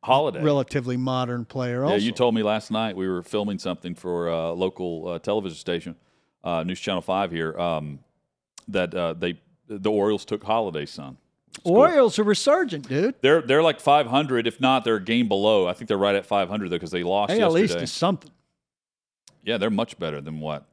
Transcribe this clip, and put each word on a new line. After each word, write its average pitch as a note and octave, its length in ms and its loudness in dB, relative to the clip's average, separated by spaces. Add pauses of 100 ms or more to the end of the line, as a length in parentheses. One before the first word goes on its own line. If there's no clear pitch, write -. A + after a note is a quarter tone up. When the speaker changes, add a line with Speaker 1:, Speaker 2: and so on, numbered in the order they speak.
Speaker 1:
Holiday. C3+ 380 2
Speaker 2:
relatively C#3 560 0
modern B2+ 480 -4
player B2 380 -4
Speaker 1:
Yeah, D#3 80 0
Speaker 2:
also. G3+ 140 2
Speaker 1:
you A#3 80 -2
told A#2+ 220 2
me A2+ 60 0
last G#2+ 300 -2
night G#2+ 240 -4
we F#2+ 120 -4
were F2+ 140 -2
filming G2+ 380 -4
something F2 360 -8
for E2+ 340 -4
a E2 240 -2
local, F2+ 560 -4
uh, E2+ 100 -8
television G2 380 -4
station, E2+ 380 -6 (480)
uh, E2 200 -4
News F#2 160 -6
Channel F#2 220 -4
five F#2+ 300 -2
here, E2 280 -6
um, D#2 400 -4 (720)
that, F2+ 260 -2
uh, E2+ 180 -2
they, F2 260 -6 (280)
the G#2 240 -4
Orioles G#2 340 2
took - 200 -6
Holiday's F#2+ 440 -2
son. C#2 280 -16 (320)
It's - 100 -20
cool. F3 180 2
Speaker 2:
Orioles C#4 400 6
are G#3+ 60 2
resurgent, G#3 640 2
dude. F3+ 340 0
Speaker 1:
They're, D#3 200 6
they're, C3+ 200 4
like, D#3+ 200 2
five C#3+ 260 4
hundred. B2+ 400 0
If - 140 -4
not, C3 240 4
they're A2+ 100 4
a F#2+ 80 -2
game A#2 240 2
below. G2+ 400 4
I F2+ 60 0
think A#2 160 -12
they're G#2 80 2
right G2+ 180 2
at G2 100 -2
five G2 240 0
hundred, G2+ 200 -6
though, E2+ 100 -2
'cause E2 120 -10
they F2+ 120 -2
lost G2+ 300 0
Speaker 2:
Hey, A3+ 80 2
at F3 100 4
least F3+ 200 2
Speaker 1:
yesterday. F2 120 -2
Speaker 2:
it's E2+ 80 -6
something. - 400 -2 (1120)
Speaker 1:
Yeah, A2+ 140 -2
they're G2+ 120 0
much A2 300 -2
better D2+ 220 -6
than D#2 180 -10
what D2+ 340 -8